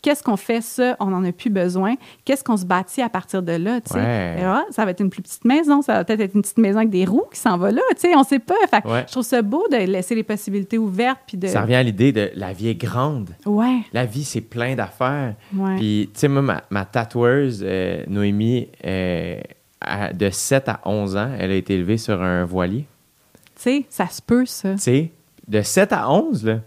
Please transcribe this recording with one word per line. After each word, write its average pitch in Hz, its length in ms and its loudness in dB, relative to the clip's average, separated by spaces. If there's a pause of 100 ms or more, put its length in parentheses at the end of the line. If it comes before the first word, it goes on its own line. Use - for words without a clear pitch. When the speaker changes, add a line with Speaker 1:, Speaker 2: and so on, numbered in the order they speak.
Speaker 1:
Qu'est-ce 285 220 0
qu'on 214 120 2
fait ? 226 260 -2
Ça, 247 380 0
on 202 120 -2
n'en 185 140 0
a 175 60 0
plus 208 200 -4
besoin. 190 420 0 (320)
Qu'est-ce 269 180 -2
qu'on 226 140 0
se 180 80 -2
bâtit 185 380 -2
à 233 60 -2
partir 185 340 -4
de 165 80 -4
là, 185 300 -2
tu - 120 -12
sais ? 190 60 -2
Speaker 2:
Ouais. 117 400 0
Speaker 1:
Et 180 40 -2
ah, 208 280 2
ça - 120 -2
va 196 80 0
être 180 80 -6
une 196 120 0
plus - 100 -12
petite - 240 -10
maison. 285 380 4
Ça 233 100 0
va 190 100 2
peut-être 220 180 0
être 190 120 -2
une 208 80 4
petite - 160 -2
maison 208 220 4
avec 226 100 2
des 185 160 2
roues 269 260 2
qui - 80 -14
s'en 202 200 2
va 190 120 2
là, 262 100 2 (100)
tu - 100 0
sais. 349 140 6
On 277 80 10
sait 269 160 2
pas. 349 160 -2 (160)
Fait 220 100 4
que - 60 -8
Speaker 2:
Ouais. 117 180 0
Speaker 1:
je - 60 -18
trouve 254 120 -4
ça 240 200 2
beau 262 280 0
de 262 60 2
laisser 190 380 0
les 220 80 0
possibilités 202 560 -4
ouvertes 226 480 0
puis 196 100 -10
de 180 80 -4
Speaker 2:
Ça 185 160 0
revient 110 140 2
à 127 80 4
l'idée 120 280 2
de 107 240 0
la 92 160 -8
vie 101 180 -4
est 113 60 -2
grande. 120 540 -4 (160)
Speaker 1:
Ouais. 226 360 0 (120)
Speaker 2:
La 123 120 0
vie, 120 180 -6
c'est 117 180 -6
plein 120 340 -4
d'affaires. 127 600 -4 (200)
Speaker 1:
Ouais. 190 200 -2
Speaker 2:
Puis, 107 400 0
tu - 60 -14
sais, 147 60 2
moi, 139 140 2
ma, 120 300 -2
ma 98 140 -2
tatoueuse, 120 800 0
euh, 92 440 -2
Noémie, 104 600 0 (180)
euh, 87 520 -4 (420)
à, 101 320 -4
de 101 180 0
sept - 360 0
à 107 180 -4
onze 101 300 -2
ans, 107 220 -2
elle 92 140 -2
a 98 40 2
été 95 200 0
élevée 95 240 0
sur 107 240 -2
un 90 200 2
voilier. 92 440 -2 (680)
Speaker 1:
Tu - 60 -20
sais, 262 260 0
ça 180 200 -4
se - 120 -12
peut, 247 280 2
ça. - 260 -4
Speaker 2:
Tu 202 60 -2
sais, 147 320 2 (360)
de 104 140 2
sept 196 320 2
à 123 160 0
onze, 202 340 2
là. 110 240 2